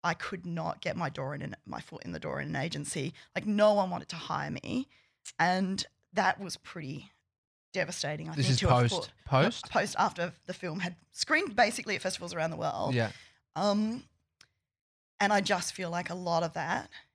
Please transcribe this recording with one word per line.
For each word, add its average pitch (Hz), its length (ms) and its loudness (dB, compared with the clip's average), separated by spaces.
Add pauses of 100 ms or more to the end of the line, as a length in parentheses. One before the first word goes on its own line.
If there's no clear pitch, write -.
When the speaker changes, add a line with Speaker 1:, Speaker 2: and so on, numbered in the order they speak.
Speaker 1:
I 165 120 2
could 180 320 -8
not 170 340 -4
get - 160 -2
my 170 140 -2
door 143 240 -6
in 156 80 -8
an, - 140 -8 (100)
my - 140 -8
foot - 240 -14
in 87 80 -8
the 80 80 -6
door - 200 -4
in 147 80 -4
an 156 80 -4
agency. 147 560 -4 (220)
Like, 185 120 -4
no 208 280 6
one 190 160 2
wanted - 200 -6
to 170 60 -8
hire 147 340 -4
me. - 380 -4 (500)
And 185 460 2 (300)
that 185 260 2
was 185 160 -8
pretty 151 540 -12 (640)
devastating, - 560 -4
I - 40 -10
Speaker 2:
This 139 120 2
Speaker 1:
think, 131 80 6
Speaker 2:
is 123 60 4
Speaker 1:
to - 80 2
have 123 200 6
Speaker 2:
post, 170 120 0
Speaker 1:
put, - 120 -10 (140)
Speaker 2:
post? 151 440 2
Speaker 1:
post - 280 0
after 185 340 0 (140)
the 185 80 -8
film 180 260 -6
had 175 160 -4 (160)
screened 302 420 0
basically 220 420 2
at - 60 -4
festivals 175 300 -4
around 165 180 0
the 160 60 -8
world. 160 380 0
Speaker 2:
Yeah. 113 160 2 (460)
Speaker 1:
Um, 208 480 2 (1160)
and 202 120 4
I 202 80 6
just 180 340 0
feel 180 160 -6
like 175 180 -2
a 170 60 -4
lot 175 300 2
of 165 100 -2
that 170 340 -2 (260)